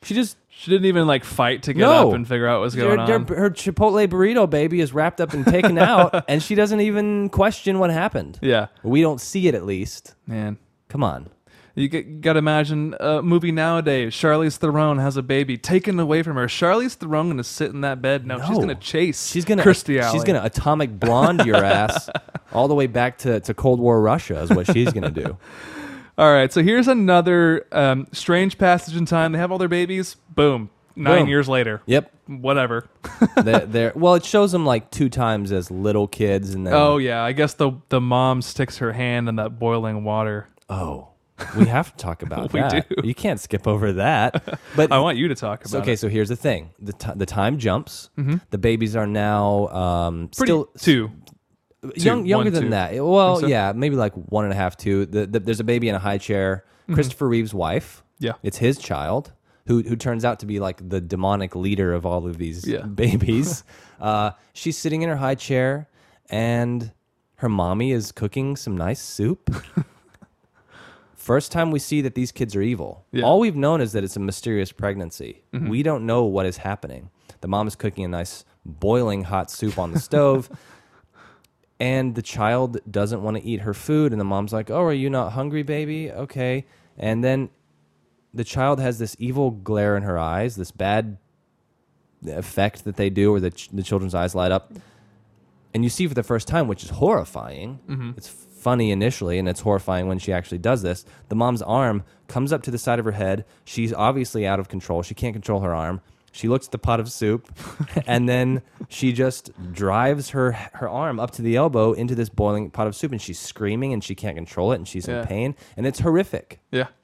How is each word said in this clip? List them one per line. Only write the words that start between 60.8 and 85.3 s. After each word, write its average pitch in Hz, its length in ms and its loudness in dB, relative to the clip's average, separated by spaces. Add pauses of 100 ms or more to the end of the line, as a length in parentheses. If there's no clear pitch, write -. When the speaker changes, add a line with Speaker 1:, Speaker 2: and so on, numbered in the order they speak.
Speaker 1:
the 92 140 -4
demonic 95 540 -2
leader 95 380 0
of 87 120 -2
all 87 220 -2
of 85 100 -8
these 85 300 -8
Speaker 2:
Yeah. - 140 -4
Speaker 1:
<laughs> - 40 -12
babies. 117 840 0
Speaker 2:
<laughs> - 40 -20 (280)
Speaker 1:
Uh, 104 300 0 (220)
she's - 260 -6
sitting 160 240 -2
in 165 60 -2
her 156 60 -2
high 135 200 -2
chair, 135 520 -2 (440)
and 117 600 -2 (440)
her - 120 -4
mommy 101 440 0
is 113 200 -2
cooking 135 440 -4
some 104 200 -6
nice 90 240 -4
soup. - 480 -4 (300)
<laughs> 156 80 -2 (1400)
first 131 300 0
time 165 200 0
we 151 80 0
see 147 220 -2
that 131 140 -4
these 127 160 -4
kids 110 240 -6
are 101 60 0
evil. 98 500 -4
Speaker 2:
Yeah. 123 140 -2
Speaker 1:
All 165 140 6
we've 220 160 2
known 147 260 2
is 110 120 -2
that 104 100 -2
it's 95 120 -6
a 104 40 -6
mysterious 98 520 -4
pregnancy. 92 720 -8 (100)
Speaker 2:
Mm-hmm. 127 160 -4
Speaker 1:
We 117 140 0
don't 143 220 -2
know 117 200 2
what 95 200 0
is 92 120 -4
happening. 85 520 -10 (320)
The - 60 -10
mom 104 200 0
is 104 80 -8
cooking 98 300 -6
a - 20 -6
nice 87 360 -8 (220)
boiling 101 580 0
hot 92 280 -4
soup 104 280 -6
on 87 120 -4
the 85 80 -2
stove, 135 500 2 (640)
Speaker 2:
<laughs> - 640 -20
Speaker 1:
and 127 360 -2
the 120 60 -6
child 120 560 -2 (120)
doesn't 104 340 -2
wanna 107 200 -4
eat 110 180 -6
her 104 120 -6
food, 151 380 0
and 110 100 -4
the 98 40 -2
mom's 101 280 -4
like, 110 160 -6
"Oh, 139 140 0
are 160 100 0
you 135 160 -2
not 127 220 -2